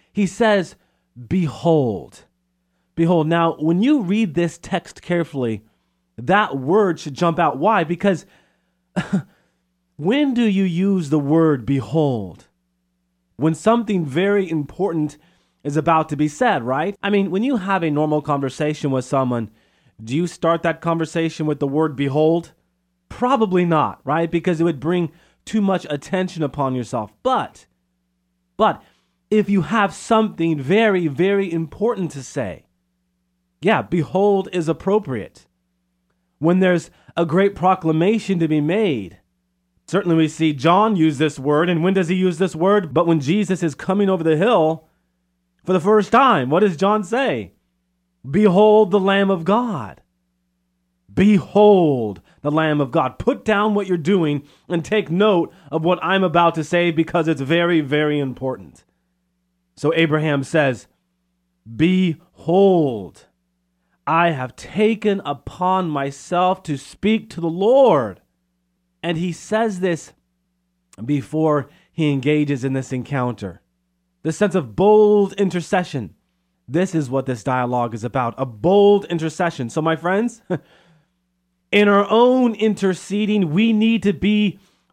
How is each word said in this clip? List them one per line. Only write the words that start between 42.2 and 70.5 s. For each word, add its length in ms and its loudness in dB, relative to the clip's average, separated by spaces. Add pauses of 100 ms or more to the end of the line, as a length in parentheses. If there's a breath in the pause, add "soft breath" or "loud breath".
this 140 -2
word? 400 0
But 140 2
when 140 2
Jesus 420 0
is 100 -2
coming 360 -2
over 120 0
the 140 2
hill 500 2 (800)
for 80 -4
the 80 2
first 320 2
time, 380 4
what 100 2
does 160 2
John 300 0
say? 480 -4 (760)
"Behold 640 4
the 80 4
Lamb 320 2
of 140 -2
God." 560 -2 (1120)
Behold 1040 4 (220 soft breath)
the 100 -4
Lamb 300 0
of 100 -2
God. 260 0
Put 280 -2
down 300 2
what 120 -2
you're 100 0
doing 460 0 (240 soft breath)
and 160 -2
take 260 -2
note 440 2 (180 loud breath)
of 140 -2
what 180 0
I'm 180 0
about 340 2
to 100 -4
say 260 0
because 380 0
it's 100 0
very, 400 2
very 400 0
important. 640 -8 (920)
So 160 -2
Abraham 500 0
says, 440 -2 (920)
"Behold, 1500 0 (800)
I 260 2
have 260 -8
taken 680 -2
upon 640 -4
myself 720 -2
to 120 -6
speak 540 -2
to 100 -12
the 80 2
Lord." 720 2 (840)
And 160 -2
he 120 -4
says 480 -4
this 320 -4 (920)